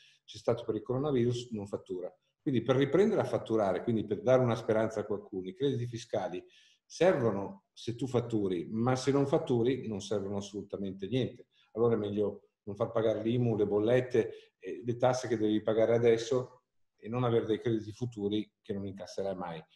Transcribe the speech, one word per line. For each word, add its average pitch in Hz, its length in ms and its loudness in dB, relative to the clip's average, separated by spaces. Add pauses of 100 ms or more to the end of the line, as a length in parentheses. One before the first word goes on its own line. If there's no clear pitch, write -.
(240)
c'è - 140 -18
stato 117 260 -2
per 107 100 -2
il 107 80 -4
coronavirus, 123 680 0
non 101 160 -6
fattura. 92 460 -8 (280)
Quindi 127 220 0
per 127 140 2
riprendere 170 440 4
a 117 60 0
fatturare, 107 580 0
quindi 113 200 0
per - 180 -4
dare 127 200 6
una 117 140 2
speranza 110 440 0
a 101 40 -4
qualcuno, 95 440 -6
i 95 60 -10
crediti 123 320 -2
fiscali 101 560 -6 (420)
servono 113 880 0
se - 220 -8
tu 131 120 -4
fatturi, 104 640 0
ma 120 260 2
se 131 160 2
non 139 140 4
fatturi 131 600 2
non 104 140 -4
servono 101 380 -4
assolutamente 98 680 -8
niente. 120 420 -4 (240)
Allora 117 220 4
è 107 40 2
meglio 101 500 -2 (160)
non 101 100 -8
far 113 160 -2
pagare 110 320 0
l'I 117 160 2
M 123 80 2
U, 110 100 2
le 104 100 2
bollette, 110 920 2
eh, - 260 -10
le 117 120 -2
tasse 123 320 0
che 113 100 0
devi 107 240 2
pagare 113 320 4
adesso 120 680 2 (340)
e - 120 -16
non 123 160 -2
avere 113 220 2
dei 104 140 0
crediti 107 320 -2
futuri 104 680 -4
che - 120 -10
non 101 140 -6
incasserai 95 500 -6
mai. 85 280 -8 (120)